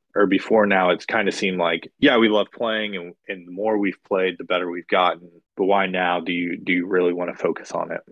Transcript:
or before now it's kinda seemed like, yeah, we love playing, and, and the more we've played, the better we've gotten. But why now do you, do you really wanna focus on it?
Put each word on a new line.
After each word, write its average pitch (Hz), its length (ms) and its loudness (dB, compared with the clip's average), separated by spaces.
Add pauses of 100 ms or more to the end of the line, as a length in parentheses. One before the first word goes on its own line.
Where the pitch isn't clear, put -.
(140)
or 101 120 4
before 104 400 2
now 95 240 4
it's 87 160 0
kinda 104 260 0
seemed 92 260 -2
like, 85 400 -2
yeah, 139 200 4
we 113 100 6
love 104 260 2
playing, 110 440 -4
and, 87 160 -12 (160)
and 90 180 -12
the 90 40 -16
more 107 260 -2
we've 101 260 -2
played, 92 340 0
the 92 60 -10
better 90 260 -2
we've 87 180 -8
gotten. 87 420 2 (260)
But 101 100 0
why 98 200 4
now 90 340 0
do 87 140 -4
you, 87 240 -4
do - 160 -4
you 87 120 0
really 90 280 2
wanna 87 200 -6
focus - 380 -4
on 85 220 -6
it? 85 80 -8 (100)